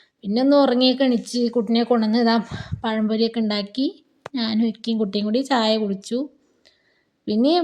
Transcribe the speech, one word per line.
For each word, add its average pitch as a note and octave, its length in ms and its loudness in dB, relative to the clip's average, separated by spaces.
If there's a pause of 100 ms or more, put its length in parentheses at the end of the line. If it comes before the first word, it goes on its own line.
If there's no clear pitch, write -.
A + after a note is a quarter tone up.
(240)
പിന്നെ G#3+ 180 -2
ഒന്ന് C#4+ 140 4
ഉറങ്ങിയൊക്കെ B3+ 480 4
എണീച്ച് B3 440 0
കുട്ടിനെ A#3 360 0
കൊണ്ടുവന്ന് A3+ 380 2
ഇതാ A3+ 140 4 (420)
പഴംപൊരിയൊക്കെ A3 640 -2
ഉണ്ടാക്കി G#3+ 460 -2 (480)
ഞാനും A3 320 0
ഇക്കയും A3+ 320 -4
കുട്ടിയും G#3 280 -2
കൂടി A3 160 0
ചായ A#3 340 2
കുടിച്ചു. G#3 420 -4 (1080)
പിന്നെ, A3+ 260 2 (120)